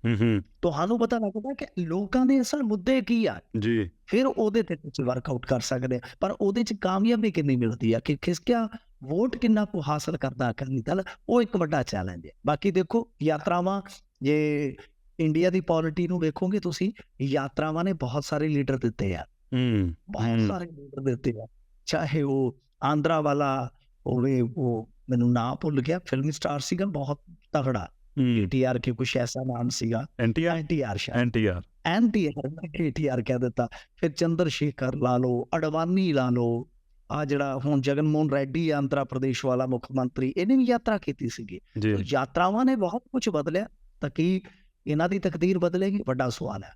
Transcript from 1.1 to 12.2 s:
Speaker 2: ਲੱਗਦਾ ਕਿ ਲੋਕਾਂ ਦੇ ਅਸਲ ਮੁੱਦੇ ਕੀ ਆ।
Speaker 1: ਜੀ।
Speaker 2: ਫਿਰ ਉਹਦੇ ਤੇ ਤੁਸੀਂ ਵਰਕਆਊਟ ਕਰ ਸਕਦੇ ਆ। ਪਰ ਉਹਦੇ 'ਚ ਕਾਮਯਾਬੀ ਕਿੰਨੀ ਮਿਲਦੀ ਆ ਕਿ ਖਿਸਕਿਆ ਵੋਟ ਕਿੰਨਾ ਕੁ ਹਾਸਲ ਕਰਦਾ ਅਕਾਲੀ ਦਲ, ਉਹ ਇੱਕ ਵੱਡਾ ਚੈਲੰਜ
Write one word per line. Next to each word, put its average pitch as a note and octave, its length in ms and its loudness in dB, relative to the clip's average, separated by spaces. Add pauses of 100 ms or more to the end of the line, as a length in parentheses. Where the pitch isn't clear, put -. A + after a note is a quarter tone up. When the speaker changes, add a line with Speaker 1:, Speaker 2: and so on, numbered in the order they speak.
Speaker 2:
ਲੱਗਦਾ G#3+ 360 -4
ਕਿ D4 120 -10 (120)
ਲੋਕਾਂ G3 480 0
ਦੇ C4+ 140 4
ਅਸਲ D4 220 -2
ਮੁੱਦੇ A3 380 2
ਕੀ A3+ 260 2
ਆ। G2 140 -4 (180)
Speaker 1:
ਜੀ। G#2+ 320 0 (160)
Speaker 2:
ਫਿਰ B3+ 200 2
ਉਹਦੇ A3 360 2
ਤੇ E3+ 140 -4
ਤੁਸੀਂ C#3+ 280 -6
ਵਰਕਆਊਟ B2 420 -2
ਕਰ B2 140 2
ਸਕਦੇ B2+ 360 -2
ਆ। B2 40 -6 (200)
ਪਰ F#3+ 100 0 (100)
ਉਹਦੇ G3+ 220 2
'ਚ G#3+ 120 -2
ਕਾਮਯਾਬੀ G#3 560 2
ਕਿੰਨੀ C#3+ 260 2
ਮਿਲਦੀ A2+ 360 0
ਆ A2+ 60 2
ਕਿ C#3+ 240 -2
ਖਿਸਕਿਆ A3+ 460 0 (340)
ਵੋਟ F3 340 -2
ਕਿੰਨਾ A3 280 4
ਕੁ F#3+ 240 -4
ਹਾਸਲ D3+ 280 -2
ਕਰਦਾ B2+ 340 -2
ਅਕਾਲੀ C3 320 -4
ਦਲ, F#3 200 -2 (260)
ਉਹ A#3+ 140 4
ਇੱਕ G#3+ 140 -2
ਵੱਡਾ D#3 260 0
ਚੈਲੰਜ F2+ 440 -6